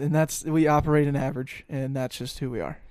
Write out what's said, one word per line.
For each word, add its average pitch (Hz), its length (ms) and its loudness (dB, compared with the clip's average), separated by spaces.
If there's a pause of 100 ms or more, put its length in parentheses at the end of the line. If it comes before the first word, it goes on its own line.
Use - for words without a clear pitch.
and 151 100 0
that's, 156 300 2
we 156 220 4
operate 147 420 4
in 143 80 0
average, 135 520 -6
and 135 280 -4
that's 127 220 -6
just 123 220 -8
who 135 100 -4
we 113 100 -4
are. 76 180 -6 (120)